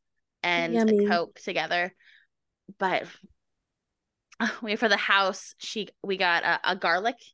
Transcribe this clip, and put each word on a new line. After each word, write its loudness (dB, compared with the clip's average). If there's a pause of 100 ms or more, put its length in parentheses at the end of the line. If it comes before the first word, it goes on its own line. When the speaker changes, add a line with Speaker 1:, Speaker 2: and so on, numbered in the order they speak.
(420)
Speaker 1:
and 0
a 2
Speaker 2:
Yummy. 4
Speaker 1:
Coke 0
together. -2 (840)
But 0 (1400)
<sighs> -4
we, -4
for 0
the 2
house, 0
she, -8 (140)
we -4
got 2
a, 0
a 0
garlic 0 (180)